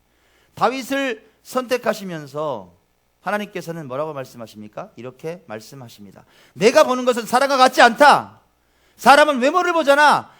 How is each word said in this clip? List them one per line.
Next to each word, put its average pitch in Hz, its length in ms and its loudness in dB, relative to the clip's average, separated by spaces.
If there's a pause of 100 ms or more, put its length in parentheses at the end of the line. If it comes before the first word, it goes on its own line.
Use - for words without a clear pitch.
(540)
다윗을 254 880 -6
선택하시면서 165 1300 -8 (480)
하나님께서는 180 680 -10
뭐라고 147 260 -8
말씀하십니까? 123 840 -16
이렇게 143 520 -16
말씀하십니다. 110 800 -20 (280)
"내가 240 300 2
보는 254 220 -4
것은 240 200 -2
사람과 269 320 -2
같지 254 240 4
않다. 233 600 4 (560)
사람은 285 420 4
외모를 349 340 0
보잖아. 277 680 2